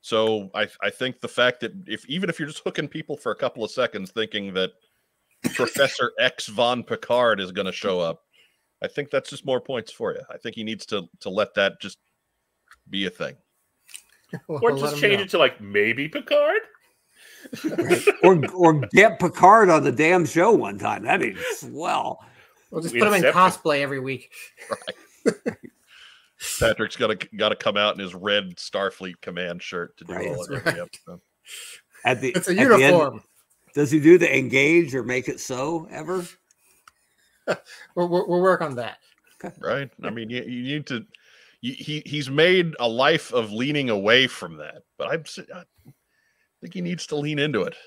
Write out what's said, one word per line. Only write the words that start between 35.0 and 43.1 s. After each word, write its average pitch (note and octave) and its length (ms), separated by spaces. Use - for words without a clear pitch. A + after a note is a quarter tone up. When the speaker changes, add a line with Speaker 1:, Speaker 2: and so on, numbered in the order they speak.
Speaker 4:
make B2 260
it B2+ 100
so D3+ 520
ever? F3 400
Speaker 2:
<laughs> - 40
We'll, F3 140
we'll, F3 180
we'll F3+ 140
work F3+ 200
on D3 160
that. A2+ 200
Speaker 4:
Okay. - 160
Speaker 1:
Right. B2+ 320
I - 60
mean, A2+ 220
you, B2 100
you B2 220
need C#3+ 240
to. A2+ 180
You, B2 160
he, D3+ 260
he's C#3+ 240
made E3 520
a A#2+ 100
life C#3 440